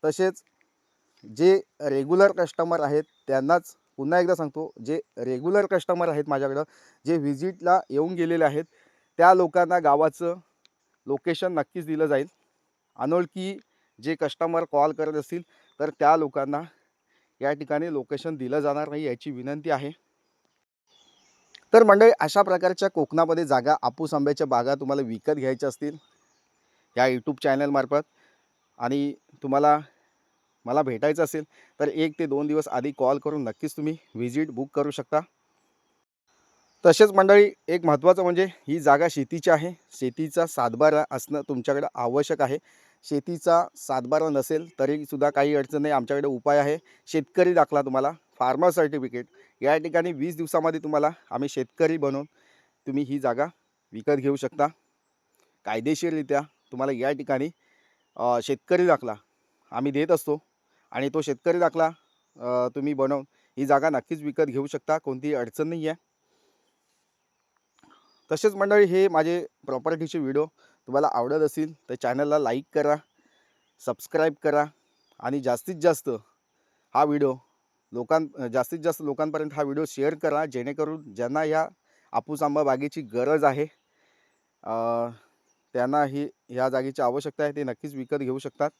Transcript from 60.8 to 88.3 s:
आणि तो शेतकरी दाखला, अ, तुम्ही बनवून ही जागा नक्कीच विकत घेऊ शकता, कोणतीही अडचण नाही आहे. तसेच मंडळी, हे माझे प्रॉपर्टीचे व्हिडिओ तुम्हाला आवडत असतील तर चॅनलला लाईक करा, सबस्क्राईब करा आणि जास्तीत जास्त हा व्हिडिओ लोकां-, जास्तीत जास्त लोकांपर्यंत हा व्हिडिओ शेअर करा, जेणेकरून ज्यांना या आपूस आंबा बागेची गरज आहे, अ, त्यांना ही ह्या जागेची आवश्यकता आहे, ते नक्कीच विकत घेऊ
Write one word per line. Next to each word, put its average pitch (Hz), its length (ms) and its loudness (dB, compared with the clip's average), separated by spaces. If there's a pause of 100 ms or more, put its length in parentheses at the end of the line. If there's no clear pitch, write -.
आणि 135 180 -4
तो 156 120 -2
शेतकरी 151 380 -2
दाखला, 160 260 2 (540)
अ, 123 360 -2
तुम्ही 147 180 -4
बनवून 135 320 -2 (320)
ही 139 80 -4
जागा 143 240 4
नक्कीच 151 320 -4
विकत 147 220 -2
घेऊ 139 240 -4
शकता, 156 300 -4
कोणतीही 139 360 -6
अडचण 127 340 -6
नाही 165 200 -6
आहे. 160 180 -10 (2250)
तसेच 202 220 0
मंडळी, 202 320 6
हे 185 220 4
माझे 170 380 0 (200)
प्रॉपर्टीचे 156 540 -4
व्हिडिओ 139 260 0 (420)
तुम्हाला 139 260 2
आवडत 135 280 -2
असतील 156 480 -4
तर 127 60 -6
चॅनलला 143 440 0
लाईक 131 240 -2 (100)
करा, 147 220 2 (920)
सबस्क्राईब 156 480 -2 (100)
करा 147 220 2 (540)
आणि 135 220 -4
जास्तीत 127 340 -4
जास्त 156 340 0 (840)
हा 135 100 4
व्हिडिओ 147 320 0 (560)
लोकां-, 135 560 -2
जास्तीत 127 320 -2
जास्त 160 220 -4
लोकांपर्यंत 151 520 -6
हा 147 100 -2
व्हिडिओ 143 240 -4
शेअर 147 280 -2
करा, 151 300 -2
जेणेकरून 143 680 -8
ज्यांना 120 300 -4
या 156 240 0 (440)
आपूस 147 320 -6
आंबा 147 200 0
बागेची 139 380 -2
गरज 131 420 0
आहे, 147 240 2 (960)
अ, 117 440 -4 (640)
त्यांना 135 300 0
ही 143 260 -6 (200)
ह्या 127 200 -2
जागेची 131 320 -4
आवश्यकता 139 420 -2
आहे, 147 120 -2
ते 147 80 -6
नक्कीच 139 320 -10
विकत 131 200 -6
घेऊ 131 220 -4